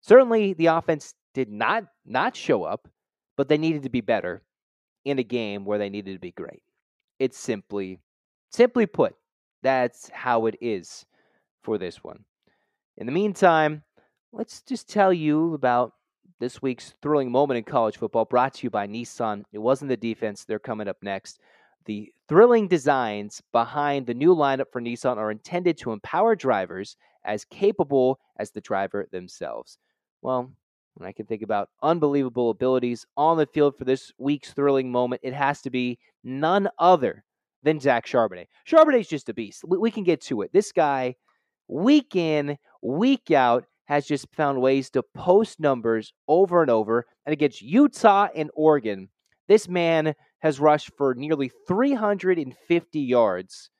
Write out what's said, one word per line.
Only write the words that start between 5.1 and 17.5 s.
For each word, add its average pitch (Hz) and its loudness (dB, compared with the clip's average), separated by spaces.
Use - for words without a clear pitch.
a 127 -2
game 104 -6
where 104 -4
they 101 -4
needed 98 -10
to 92 -14
be 87 -16
great. - -16
It's 131 -4
simply, 101 -8
simply 240 2
put, - -2
that's 131 -2
how 117 -2
it 110 -4
is 104 -8
for 107 -6
this 90 -10
one. - -20
In 110 -12
the 127 -8
meantime, 160 2
let's - -14
just - -12
tell 196 2
you 160 0
about 123 0
this 123 -8
week's 127 -6
thrilling 143 0
moment 131 0